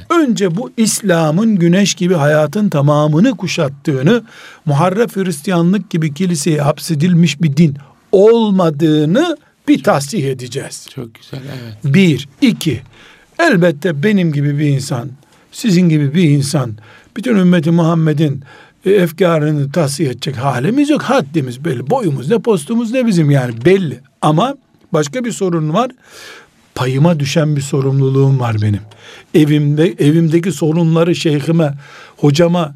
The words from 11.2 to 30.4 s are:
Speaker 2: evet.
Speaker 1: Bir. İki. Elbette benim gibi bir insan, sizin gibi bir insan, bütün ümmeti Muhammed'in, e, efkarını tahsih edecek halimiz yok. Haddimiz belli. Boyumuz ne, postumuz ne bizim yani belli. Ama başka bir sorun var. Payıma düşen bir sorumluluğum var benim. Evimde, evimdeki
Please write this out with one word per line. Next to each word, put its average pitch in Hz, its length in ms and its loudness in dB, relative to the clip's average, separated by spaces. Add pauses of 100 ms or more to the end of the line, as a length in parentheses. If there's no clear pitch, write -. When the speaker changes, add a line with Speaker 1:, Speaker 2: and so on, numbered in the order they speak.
Speaker 2:
evet. 131 480 -6
Speaker 1:
Bir. 170 340 2 (120)
İki. 170 400 0 (580)
Elbette 175 640 0
benim 190 300 2
gibi 143 260 -2
bir 151 100 0
insan, 127 400 -4 (440)
sizin 180 360 0
gibi 147 260 0
bir 170 160 2
insan, 139 420 -2 (440)
bütün 220 200 -2
ümmeti 180 340 2
Muhammed'in, 160 720 0 (440)
e, 190 40 2
efkarını 160 800 0
tahsih 151 340 -2
edecek 123 300 -6
halimiz 147 540 -2
yok. 285 120 0
Haddimiz 143 600 -2
belli. 123 260 -6
Boyumuz 156 400 -2
ne, 226 80 2
postumuz 226 540 -2
ne 254 140 0
bizim 170 240 2
yani 123 340 0
belli. 175 360 2 (220)
Ama 180 320 0 (380)
başka 156 320 -4
bir 226 80 -6
sorun 170 420 -4
var. 247 160 -2 (840)
Payıma 139 460 0
düşen 151 360 -2
bir 143 40 -2
sorumluluğum 135 800 0
var 110 220 -2
benim. 104 180 0 (540)
Evimde, 151 640 2
evimdeki 165 540 2